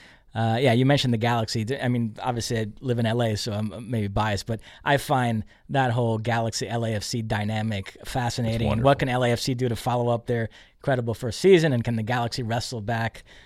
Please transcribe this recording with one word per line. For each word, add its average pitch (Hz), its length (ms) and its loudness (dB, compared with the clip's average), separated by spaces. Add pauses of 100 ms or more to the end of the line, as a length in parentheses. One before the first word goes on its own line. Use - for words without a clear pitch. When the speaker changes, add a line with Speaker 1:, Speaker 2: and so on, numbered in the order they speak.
(360)
Speaker 1:
Uh, 113 260 2
yeah, 135 100 6
you 123 140 6
mentioned 135 280 4
the 113 40 2
Galaxy. 117 460 0
D-, 123 160 -4
I 127 80 -2
mean, 117 340 -2
obviously 117 380 -2
I 110 80 -2 (120)
live 123 200 -2
in 117 60 2
L 117 180 2
A, 110 120 0
so 104 180 -4
I'm, 104 200 -4
uh, 90 80 -12
maybe 110 260 -2
biased, 104 380 -2
but 113 140 -6 (260)
I 143 120 4
find 120 460 0 (260)
that 135 220 2
whole 117 260 2
Galaxy 113 520 -2
L 117 160 -2
A 113 60 -2
F 104 120 -4
C 120 180 -4
dynamic 107 840 -4
fascinating. 120 640 -2
Speaker 2:
It's - 0 -
wonderful. 131 180 2
Speaker 1:
What 139 140 6
can 139 100 0
L 127 140 0
A 123 80 4
F 117 80 2
C 131 160 -2
do 123 120 0
to 117 80 -2
follow 120 340 0
up 117 180 -2
their 117 220 -2 (300)
incredible 123 360 -2
first 117 240 -6
season, 170 340 8
and 117 100 0
can 117 120 -2
the 113 80 -2
Galaxy 120 400 -4
wrestle 117 380 -4
back 113 420 -4 (220)